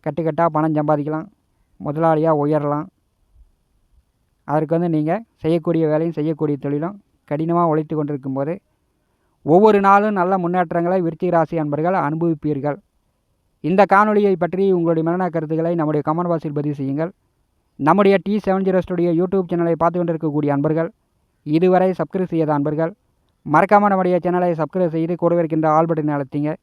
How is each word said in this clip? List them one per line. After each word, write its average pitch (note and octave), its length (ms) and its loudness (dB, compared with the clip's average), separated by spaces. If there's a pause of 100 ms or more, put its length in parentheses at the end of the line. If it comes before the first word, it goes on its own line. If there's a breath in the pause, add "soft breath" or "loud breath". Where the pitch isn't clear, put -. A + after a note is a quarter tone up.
கட்டுக்கட்டாக D#3+ 520 -2
பணம் D#3 220 0
சம்பாதிக்கலாம், D3+ 480 -2 (540)
முதலாளியாக D#3 640 0
உயரலாம். D3 420 -2 (1600)
அதற்கு D3+ 260 -2
வந்து E3+ 200 -2
நீங்க D#3 180 -2 (300)
செய்யக்கூடிய E3 480 0
வேலையும் D#3+ 260 -2
செய்யக்கூடிய D3+ 480 -2
தொழிலும் D#3 340 -6 (320)
கடினமா E3 400 0
உழைத்து D#3 260 -2
கொண்டிருக்கும் C#3 420 -6
போது C#3+ 140 -4 (1000)
ஒவ்வொரு G#3 320 6
நாளும் G3+ 320 4
நல்ல F#3 240 2
முன்னேற்றங்களை F3 640 0
விருச்சிக E3+ 280 -2
ராசி E3 280 2
அன்பர்கள் D3+ 340 0 (100)
அனுபவிப்பீர்கள். D3+ 680 -2 (920)
இந்த F#3+ 140 4 (100)
காணொளியை G3+ 400 4 (100)
பற்றி F3+ 220 -2 (120)
உங்களுடைய E3 300 0
மேலான F3+ 280 -2
கருத்துக்களை D#3+ 460 -2
நம்முடைய D3+ 280 0
கமெண்ட் E3+ 240 -2
பாக்ஸில் D#3 260 -4
பதிவு D3 200 -4
செய்யுங்கள். C#3+ 320 -4 (760)
நம்முடைய G3 260 4 (100)
டி G3+ 100 -2 (100)
செவன் F#3+ 220 0
ஜீரோ F#3 180 2
ஸ்டுடியோ F3 360 -2
YouTube F#3 300 -2
சேனலை E3+ 320 0
பார்த்து E3+ 180 2
கொண்டிருக்கக்கூடிய D#3 560 -2
அன்பர்கள், D#3 340 -2 (560)
இதுவரை F3+ 520 2
சப்ஸ்கிரைப் F3 340 -4
செய்யாத D#3+ 260 0
அன்பர்கள், D3+ 340 -2 (540)
மறக்காம G3+ 460 4
நம்முடைய F3+ 320 2
சேனலை F3+ 360 0
சப்ஸ்கிரைப் E3 360 -2
செய்து E3 260 -2
கூடவே E3+ 220 2
இருக்கின்ற D#3 320 0
ஆல் E3 140 2
பட்டனை D3+ 260 -2
அழுத்திங்க. D3 360 -4 (100)